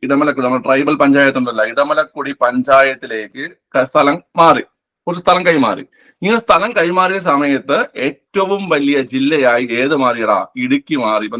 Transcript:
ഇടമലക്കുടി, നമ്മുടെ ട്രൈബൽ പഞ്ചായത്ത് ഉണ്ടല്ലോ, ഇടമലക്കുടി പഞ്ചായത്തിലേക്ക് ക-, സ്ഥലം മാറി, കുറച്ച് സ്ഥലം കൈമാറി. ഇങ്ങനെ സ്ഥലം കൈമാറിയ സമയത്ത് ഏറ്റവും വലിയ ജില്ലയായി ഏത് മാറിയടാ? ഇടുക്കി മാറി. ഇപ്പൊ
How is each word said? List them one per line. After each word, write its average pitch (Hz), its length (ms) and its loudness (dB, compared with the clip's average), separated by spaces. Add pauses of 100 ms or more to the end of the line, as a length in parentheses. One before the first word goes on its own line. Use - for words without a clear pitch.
ഇടമലക്കുടി, 139 420 0
നമ്മുടെ 127 200 -4
ട്രൈബൽ 143 360 0
പഞ്ചായത്ത് 139 380 2
ഉണ്ടല്ലോ, 113 320 2
ഇടമലക്കുടി 147 580 -2 (140)
പഞ്ചായത്തിലേക്ക് 127 1000 0 (320)
ക-, 127 160 2
സ്ഥലം 143 260 2 (240)
മാറി, 135 220 4 (420)
കുറച്ച് 175 200 -8
സ്ഥലം 180 220 2
കൈമാറി. 117 360 0 (380)
ഇങ്ങനെ 214 220 0
സ്ഥലം 196 340 2
കൈമാറിയ 185 420 0 (120)
സമയത്ത് 143 460 0 (280)
ഏറ്റവും 196 560 -4 (120)
വലിയ 143 240 0 (160)
ജില്ലയായി 131 520 0 (160)
ഏത് 143 220 0
മാറിയടാ? 113 340 0 (260)
ഇടുക്കി 139 400 -2
മാറി. 107 240 -2
ഇപ്പൊ 120 120 -10